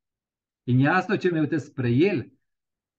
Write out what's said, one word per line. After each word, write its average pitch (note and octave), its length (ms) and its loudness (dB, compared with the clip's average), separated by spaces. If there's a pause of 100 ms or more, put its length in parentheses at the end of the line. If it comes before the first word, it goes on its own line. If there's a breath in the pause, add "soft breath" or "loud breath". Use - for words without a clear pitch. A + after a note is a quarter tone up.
(720)
In B2+ 100 4
jasno, F3+ 380 0
če F3+ 160 0
me D#3+ 80 0
boste D3+ 220 -2
sprejeli, C3 640 0 (720)